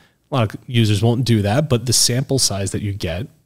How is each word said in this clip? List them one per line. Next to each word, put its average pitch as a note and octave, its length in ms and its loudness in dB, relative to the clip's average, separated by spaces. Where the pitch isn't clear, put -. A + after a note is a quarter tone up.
A D3 40 -4
lot A2+ 180 0
of - 140 -14
users A2 340 2
won't A#2+ 240 2
do A2 160 4
that, A#2+ 260 0
but A#2+ 200 0
the A#2+ 60 0
sample C3+ 440 0
size G2 320 -2
that - 140 -6
you G2+ 100 -4
get, F#2+ 320 -6